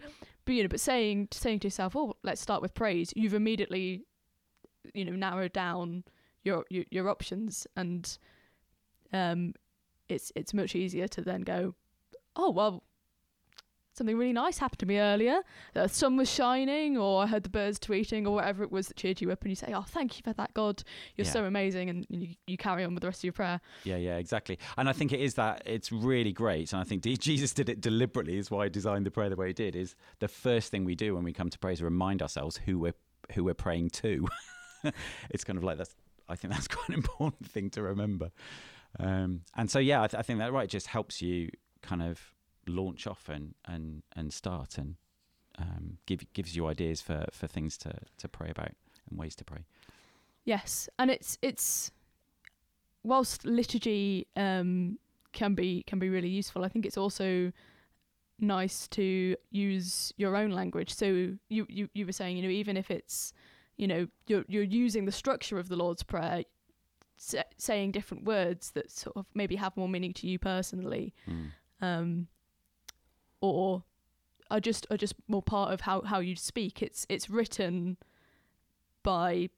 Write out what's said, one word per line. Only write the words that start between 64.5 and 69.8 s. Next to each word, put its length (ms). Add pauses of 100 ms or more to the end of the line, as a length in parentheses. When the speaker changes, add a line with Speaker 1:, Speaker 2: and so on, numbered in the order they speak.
Speaker 1:
using 440
the 60
structure 460
of 100
the 80
Lord's 260
Prayer, 420 (720)
sa-, 260 (140)
saying 360
different 320
words 480
that 180
sort 260
of 80 (100)
maybe 220
have 200
more 120